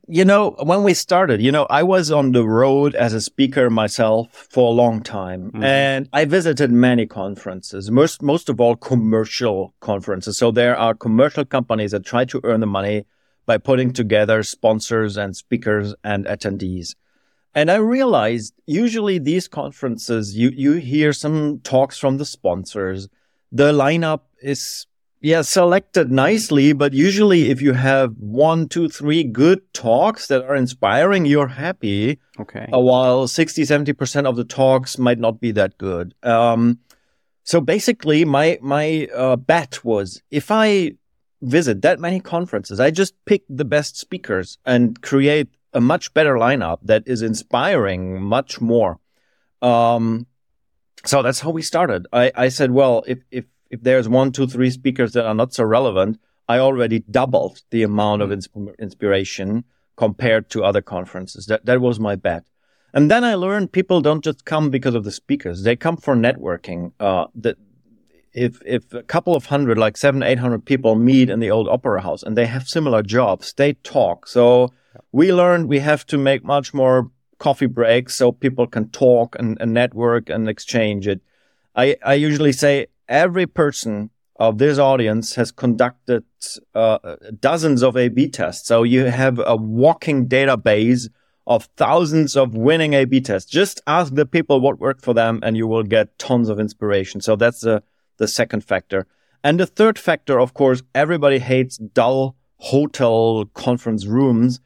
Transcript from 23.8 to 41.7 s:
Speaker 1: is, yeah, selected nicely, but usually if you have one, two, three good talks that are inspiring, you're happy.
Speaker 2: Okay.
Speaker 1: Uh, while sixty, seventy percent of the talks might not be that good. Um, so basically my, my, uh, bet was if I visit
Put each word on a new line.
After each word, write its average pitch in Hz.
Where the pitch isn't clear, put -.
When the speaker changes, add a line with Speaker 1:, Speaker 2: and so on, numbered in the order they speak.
Speaker 1:
is, -
yeah, 156
selected 175
nicely, 147
but 143
usually 180
if 135
you 135
have 131
one, 147
two, 170
three 151
good 143
talks 143
that 131
are 139
inspiring, 131
you're 143
happy. 127
Speaker 2:
Okay. 110
Speaker 1:
Uh, 127
while 127
sixty, 156
seventy 147
percent 143
of 127
the 120
talks 131
might 120
not 113
be 117
that 101
good. 90
Um, 117
so 170
basically 160
my, 151
my, 151
uh, 127
bet 156
was 101
if 147
I 208
visit 127